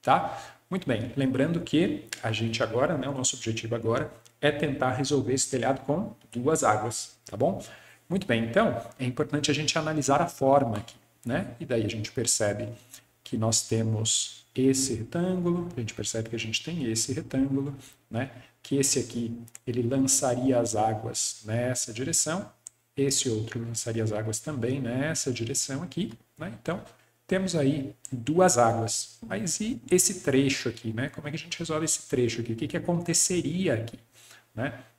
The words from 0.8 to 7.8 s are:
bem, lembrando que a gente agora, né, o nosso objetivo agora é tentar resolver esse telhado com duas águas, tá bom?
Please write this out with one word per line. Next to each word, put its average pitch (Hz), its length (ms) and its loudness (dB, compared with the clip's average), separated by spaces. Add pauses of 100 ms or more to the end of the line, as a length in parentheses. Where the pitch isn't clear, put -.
bem, 117 300 0
lembrando 139 440 2
que - 460 2 (160)
a 113 100 0
gente 113 300 -2
agora, 131 360 2
né, 127 100 -2
o 143 60 -4
nosso 127 220 -2
objetivo 113 380 -4
agora 117 380 0 (280)
é 147 100 4
tentar 143 420 0
resolver 131 420 0
esse - 160 0
telhado 131 320 0
com 170 320 -2 (160)
duas 139 320 0
águas, 110 600 0
tá 98 120 -12
bom? 151 260 0 (460)